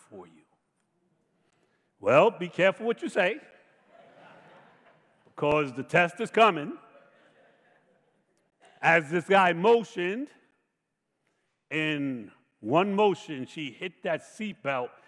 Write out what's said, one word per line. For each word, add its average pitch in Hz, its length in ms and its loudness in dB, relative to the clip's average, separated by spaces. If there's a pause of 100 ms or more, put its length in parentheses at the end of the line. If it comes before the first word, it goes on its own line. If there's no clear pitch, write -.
for 92 180 -20
you." 80 160 -20 (1600)
Well, 135 300 4
be 180 180 -6
careful 185 380 -2
what 226 160 -4
you 330 80 -8
say, 190 280 -2 (1900)
because 147 480 -2
the 131 80 -8
test 170 400 0
is 220 80 -6
coming. 202 440 2 (2000)
As 160 260 4
this 170 160 -2
guy 190 280 4
motioned, 208 720 0 (1400)
in 139 580 -4 (300)
one 165 340 0
motion, 175 540 -2
she 147 240 -10
hit 170 320 -14
that 170 180 -4
seatbelt 139 680 -8 (180)